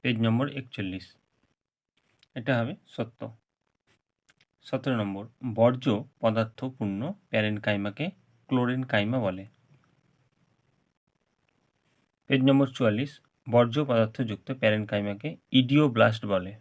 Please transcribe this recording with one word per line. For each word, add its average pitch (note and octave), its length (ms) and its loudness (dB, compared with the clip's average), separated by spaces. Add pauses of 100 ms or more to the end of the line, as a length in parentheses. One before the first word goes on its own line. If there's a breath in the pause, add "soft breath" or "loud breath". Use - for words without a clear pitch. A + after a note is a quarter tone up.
পেজ B2 240 -2
নম্বর A#2 240 2
একচল্লিশ। G2+ 560 -10 (1300)
এটা B2+ 240 -6
হবে A#2+ 140 -2 (140)
সত্য। - 320 -10 (1400)
সতেরো C3 360 -4
নম্বর, G2+ 260 -4 (340)
বর্জ্য A#2+ 480 2 (140)
পদার্থপূর্ণ A2+ 800 -2 (280)
প্যারেনকাইমাকে G#2+ 760 -2 (420)
ক্লোরেনকাইমা B2 720 0
বলে। G2 260 -4 (2750)
পেজ C3+ 220 4
নম্বর C#3 180 6
চুয়াল্লিশ, B2 440 0 (380)
বর্জ্য A#2+ 360 4
পদার্থযুক্ত A2+ 680 -2
প্যারেনকাইমাকে G#2+ 760 -2 (220)
ইডিওব্লাস্ট B2 760 4
বলে। F#2+ 360 -2